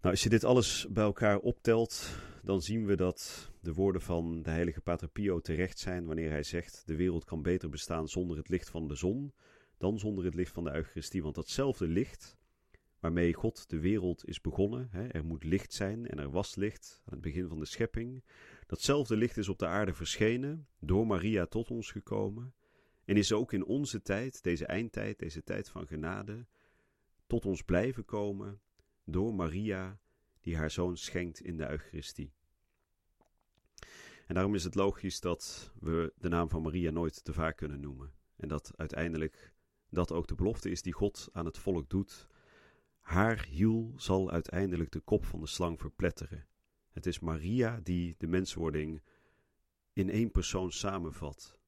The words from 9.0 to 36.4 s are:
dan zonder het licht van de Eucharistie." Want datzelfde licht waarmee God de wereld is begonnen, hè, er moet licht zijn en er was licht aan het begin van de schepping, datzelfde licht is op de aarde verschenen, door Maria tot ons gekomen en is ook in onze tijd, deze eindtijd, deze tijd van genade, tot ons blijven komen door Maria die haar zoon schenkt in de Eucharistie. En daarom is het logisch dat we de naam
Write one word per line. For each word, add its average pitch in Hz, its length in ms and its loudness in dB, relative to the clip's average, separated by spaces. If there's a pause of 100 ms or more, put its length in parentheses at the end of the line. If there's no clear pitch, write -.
dan 104 220 2
zonder 101 240 -2
het 87 100 0
licht 87 180 0
van 87 120 -4
de 73 100 -2
Eucharistie." 80 500 -4
Want 76 120 -2
datzelfde 127 520 0
licht - 500 0 (600)
waarmee 85 340 4
God - 360 -2
de 80 100 -2
wereld 90 480 2
is - 140 -8
begonnen, 110 500 0
hè, 98 160 -6
er 80 180 -4
moet 80 180 -4
licht 85 300 0
zijn 107 340 -4
en 73 120 -6
er 71 120 -4
was 90 240 0
licht - 500 -4
aan - 80 -12
het 71 80 -10
begin 82 260 -2
van 80 120 -6
de 76 60 -2
schepping, 120 580 -4 (440)
datzelfde 139 480 2
licht 117 220 2
is 101 120 -2
op 90 100 -2
de 92 80 0
aarde 95 260 0
verschenen, 127 720 0 (120)
door 95 280 4
Maria 98 380 2
tot 113 260 -4
ons 117 200 -6
gekomen 104 600 -4 (520)
en 101 120 6
is 104 160 6
ook 117 200 2
in 95 120 0
onze 123 360 -2
tijd, 113 420 -4
deze 85 220 2
eindtijd, 104 540 -4
deze 80 240 -8
tijd - 260 -6
van 87 180 -10
genade, 101 580 -6 (840)
tot 117 180 0
ons 95 160 0
blijven 104 440 2
komen 101 560 -4 (420)
door 95 300 0
Maria 92 680 -2 (420)
die 82 160 -2
haar 78 140 0
zoon 87 260 0
schenkt 87 420 -4
in 85 180 -6
de 71 120 -4
Eucharistie. 73 640 -8 (1900)
En 87 100 -2
daarom 98 180 4
is 87 80 2
het 87 120 -2
logisch 98 440 2
dat - 600 -4
we 82 380 0
de 90 120 -2
naam 85 200 2